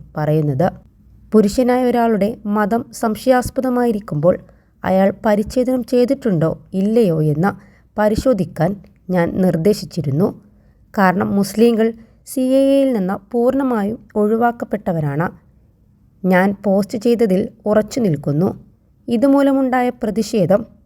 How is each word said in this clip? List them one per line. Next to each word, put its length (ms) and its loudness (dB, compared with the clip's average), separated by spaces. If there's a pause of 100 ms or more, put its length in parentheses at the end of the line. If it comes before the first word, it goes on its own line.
(180)
പറയുന്നത്. 540 0 (600)
പുരുഷനായ 540 2
ഒരാളുടെ 600 0
മതം 460 -2
സംശയാസ്പദമായിരിക്കുമ്പോൾ 1500 -2 (460)
അയാൾ 300 2 (120)
പരിച്ഛേദനം 580 0
ചെയ്തിട്ടുണ്ടോ 920 0
ഇല്ലയോ 500 0
എന്ന് 580 -2 (160)
പരിശോധിക്കാൻ 800 0 (340)
ഞാൻ 320 0
നിർദ്ദേശിച്ചിരുന്നു. 1000 -2 (560)
കാരണം 380 0
മുസ്ലിങ്ങൾ 580 2 (320)
സി 140 -8
എ 200 2
എയിൽ 340 2
നിന്ന് 380 -4
പൂർണ്ണമായും 680 0 (160)
ഒഴിവാക്കപ്പെട്ടവരാണ്. 1160 -2 (920)
ഞാൻ 380 2
പോസ്റ്റ് 340 0
ചെയ്തതിൽ 520 0 (160)
ഉറച്ചു 340 0
നിൽക്കുന്നു. 640 -2 (440)
ഇതുമൂലമുണ്ടായ 840 2
പ്രതിഷേധം 760 0 (200)